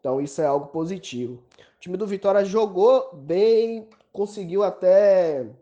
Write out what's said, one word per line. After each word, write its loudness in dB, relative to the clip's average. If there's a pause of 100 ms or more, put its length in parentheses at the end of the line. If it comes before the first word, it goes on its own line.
Então, -4
isso -6
é 0
algo -2
positivo. -10 (160)
O -20
time -12
do -6
Vitória 0
jogou 2
bem, 0 (240)
conseguiu -6
até 4 (160)